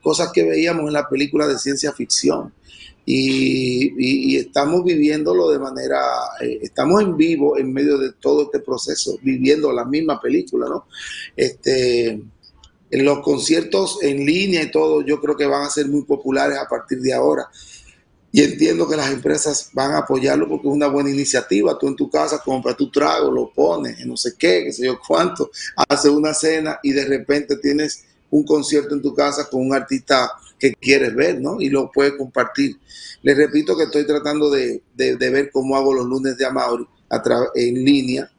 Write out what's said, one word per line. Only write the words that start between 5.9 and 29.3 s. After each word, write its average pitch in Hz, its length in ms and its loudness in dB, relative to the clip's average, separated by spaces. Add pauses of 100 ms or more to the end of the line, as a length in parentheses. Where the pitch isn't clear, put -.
eh, 64 200 -6
estamos 170 400 2
en 180 160 0
vivo 151 400 2
en 131 160 -2
medio 143 240 2
de 135 160 -2
todo 147 300 2
este 147 160 -4
proceso, 131 640 -6
viviendo 135 480 2
la 120 140 -2
misma 147 360 -2
película, 123 460 -2
¿no? 165 180 -8 (500)
Este, 120 840 0 (720)
en 135 140 2
los 143 160 2
conciertos 165 840 0
en 139 220 0
línea 180 360 2
y 151 100 -6
todo, 156 300 2
yo 143 180 0
creo 147 160 -2
que 143 120 0
van 143 160 0
a 143 60 -6
ser 143 180 -2
muy 143 160 0
populares 139 540 0
a 139 100 -6
partir 127 320 -4
de 131 140 -2
ahora. 131 340 0 (840)
Y 147 100 8
entiendo 160 440 2
que 151 80 0
las 139 160 -2
empresas 143 640 -2
van 135 180 0
a 151 80 2
apoyarlo 139 480 2
porque 147 200 -4
es 139 60 2
una 147 140 2
buena 139 220 0
iniciativa. 139 680 0
Tú 139 100 -2
en 139 100 -2
tu - 120 -2
casa 151 360 0
compras 131 320 -2
tu 135 120 -2
trago, 151 420 2
lo 123 200 -2
pones, 139 540 -2
no 123 100 -8
sé 120 220 -4
qué, 175 280 2
qué 143 60 -6
sé - 140 -6
yo - 200 -2
cuánto, 170 440 0 (400)
haces 143 220 4
una 151 220 2
cena 156 500 -2
y 139 80 0
de 135 140 0
repente 139 520 0
tienes 147 480 -2 (240)
un 147 160 4
concierto 147 500 0
en 139 60 -4
tu 143 120 -2
casa 143 360 -2